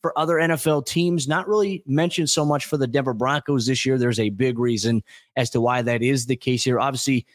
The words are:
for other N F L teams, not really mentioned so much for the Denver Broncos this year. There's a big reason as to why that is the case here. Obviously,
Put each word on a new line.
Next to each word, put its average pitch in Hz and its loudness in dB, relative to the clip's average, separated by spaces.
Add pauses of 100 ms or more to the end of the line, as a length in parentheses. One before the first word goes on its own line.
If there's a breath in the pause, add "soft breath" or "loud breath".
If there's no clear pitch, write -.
for - -4
other 156 2
N 165 2
F 160 -2
L 151 2
teams, 170 0
not 175 0
really 202 0
mentioned 156 0
so 160 0
much 147 0
for 151 -2
the 135 0
Denver 131 0
Broncos 127 0
this 127 0
year. 131 2
There's 120 0
a 107 2
big 120 -2
reason 117 0 (340 loud breath)
as 123 0
to 120 -2
why 123 2
that 117 0
is 127 0
the 127 -2
case 127 -2
here. 123 0
Obviously, 131 -2